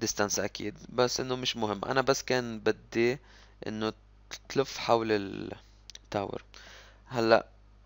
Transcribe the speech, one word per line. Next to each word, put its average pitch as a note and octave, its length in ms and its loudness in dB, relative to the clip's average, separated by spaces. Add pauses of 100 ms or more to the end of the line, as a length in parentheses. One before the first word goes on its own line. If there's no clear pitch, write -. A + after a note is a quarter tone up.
distance G#2 340 -2
اكيد، G2 380 -6 (120)
بس B2 300 0
انه C3 160 -4
مش B2+ 220 -2
مهم. G#2 280 -4
انا C3 160 0
بس C3 220 2
كان A#2+ 360 -2
بدي A2+ 600 0 (480)
انه A2 260 -2 (560)
تلف - 280 -2
حول A2+ 340 4
التاور. - 1300 -6 (640)
هلا A2+ 400 6 (380)